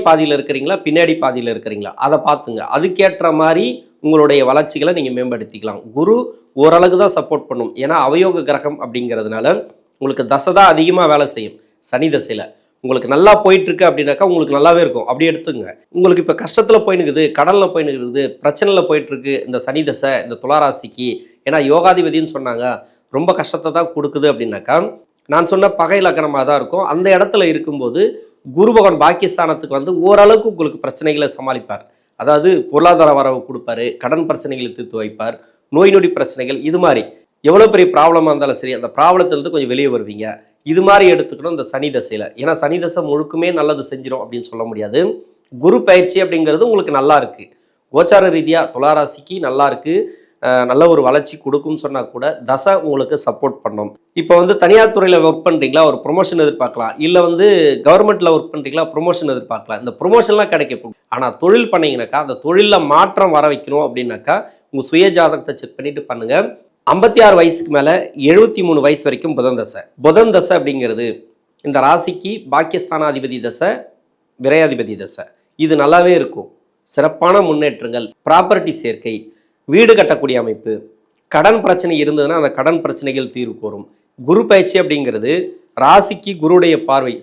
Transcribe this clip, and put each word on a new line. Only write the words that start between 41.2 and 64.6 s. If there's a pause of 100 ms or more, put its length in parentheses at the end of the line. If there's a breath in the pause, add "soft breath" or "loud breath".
இந்த
சனி
தசையில. (160)
ஏன்னா
சனி
தசை
முழுக்குமே (100)
நல்லது
செஞ்சிரும்
அப்படின்னு
சொல்ல
முடியாது. (520)
குரு (100)
பயிற்சி
அப்படிங்கிறது
உங்களுக்கு
நல்லா
இருக்கு, (500)
கோச்சார
ரீதியா (140)
துளாராசிக்கு (100)
நல்லா
இருக்கு, (520 loud breath)
அஹ்,
நல்ல (100)
ஒரு
வளர்ச்சி (100)
கொடுக்கும்னு
சொன்னா (140)
கூட (240)
தசை (140)
உங்களுக்கு
சப்போர்ட்
பண்ணும். (320)
இப்ப
வந்து (100)
தனியார்
துறையில
ஒர்க்
பண்றீங்களா,
ஒரு
ப்ரொமோஷன்
எதிர்பார்க்கலாம், (100)
இல்ல (120)
வந்து (400)
கவர்மெண்ட்ல
ஒர்க்
பண்றீங்களா, (120)
ப்ரொமோஷன்
எதிர்பார்க்கலாம்.
இந்த
ப்ரொமோஷன்லாம்
கிடைக்க
போகுது. (160)
ஆனா (160)
தொழில்
பண்ணீங்கன்னாக்கா
அந்த
தொழில்ல (160)
மாற்றம்
வர
வைக்கணும்
அப்படின்னாக்கா (360 loud breath)